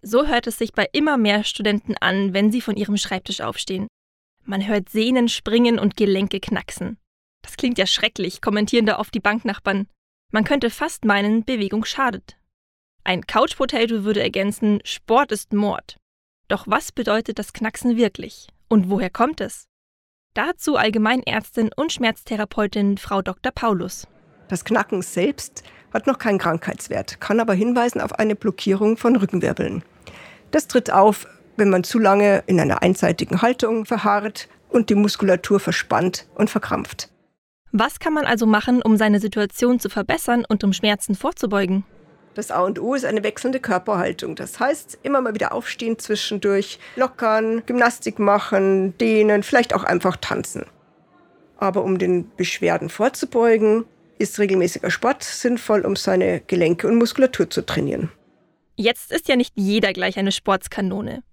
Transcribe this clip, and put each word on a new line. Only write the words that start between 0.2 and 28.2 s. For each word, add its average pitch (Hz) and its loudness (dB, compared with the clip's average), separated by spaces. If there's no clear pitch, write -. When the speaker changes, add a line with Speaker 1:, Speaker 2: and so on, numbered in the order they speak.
Speaker 1:
hört 240 0
es 226 -8
sich 226 -4
bei 208 0
immer 302 2
mehr 208 4
Studenten 208 -2
an, 190 0
wenn 202 4
sie 240 0
von 208 -4
ihrem 202 -2
Schreibtisch - -6
aufstehen. 190 -6
Man 196 -4
hört 208 -2
Sehnen 240 2
springen 233 2
und 202 0
Gelenke 196 0
knacksen. - -6
"Das - -18
klingt 247 -2
ja 277 2
schrecklich", - -2
kommentieren 214 2
da 214 0
oft - -8
die 233 -2
Banknachbarn. 202 -2
Man 214 2
könnte 240 0
fast - -6
meinen, 208 2
Bewegung 220 -2
schadet. 233 -4
Ein 185 -4
Couch-Potato 233 0
würde 208 0
ergänzen, 208 0
"Sport - 0
ist 214 -6
Mord." 208 -2
Doch - -2
was - 0
bedeutet 220 -2
das - -10
Knacksen - -2
wirklich? - -4
Und 190 4
woher 196 0
kommt 294 0
es? - -10
Dazu 294 -2
Allgemeinärztin 220 0
und 311 -2
Schmerztherapeutin 208 -2
Frau 196 -4
Doktor 220 -6
Paulus. 196 -4
Speaker 2:
Das - -6
Knacken 208 0
selbst - -4
hat - -2
noch 262 0
keinen 208 0
Krankheitswert, - -4
kann 214 0
aber 226 2
hinweisen 240 2
auf - -4
eine 214 0